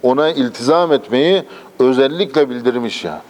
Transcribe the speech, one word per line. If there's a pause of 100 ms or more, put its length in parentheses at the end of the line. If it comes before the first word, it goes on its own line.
ona
iltizam
etmeyi (360)
özellikle
bildirmiş
ya.